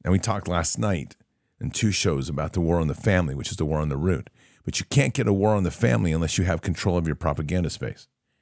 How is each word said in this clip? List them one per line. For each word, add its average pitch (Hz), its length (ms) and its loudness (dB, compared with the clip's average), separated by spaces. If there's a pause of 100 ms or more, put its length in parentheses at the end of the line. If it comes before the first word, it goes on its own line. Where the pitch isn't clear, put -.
And 87 80 2
we 92 80 4
talked 101 300 -2
last 85 280 0
night 90 380 -2 (460)
in 71 100 -4
two 107 200 0
shows 76 360 0
about 76 240 -4
the - 80 -2
war 82 220 2
on 78 80 2
the 73 40 0
family, 90 400 2
which - 180 -6
is - 40 -6
the - 80 -2
war 76 160 0
on 76 80 0
the 69 80 -2
root. 76 340 0 (360)
But - 120 -4
you - 120 -4
can't 135 240 2
get 113 160 0
a 101 40 4
war 104 220 4
on 98 80 2
the 87 80 0
family 113 400 2
unless 80 260 0
you 95 60 2
have 87 180 0
control 87 360 0
of 80 100 0
your - 80 -2
propaganda 80 540 -2
space. - 400 -10 (320)